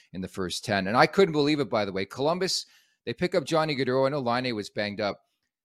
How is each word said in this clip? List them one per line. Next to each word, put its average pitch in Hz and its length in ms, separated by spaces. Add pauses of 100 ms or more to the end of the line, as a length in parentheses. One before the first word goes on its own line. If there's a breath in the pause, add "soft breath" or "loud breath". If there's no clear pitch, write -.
(120)
in 92 80
the 92 80
first - 360
ten. 98 220
And 107 100
I 160 120
couldn't 190 240
believe 147 260
it, 127 100
by 107 160
the 98 80
way. 95 120
Columbus, 170 640 (380 soft breath)
they 120 100
pick 175 200
up 165 120
Johnny 156 280
Gaudreau. 131 320
I 135 40
know 147 100
Laine 123 340
was 104 160
banged 104 300
up. 101 240 (400)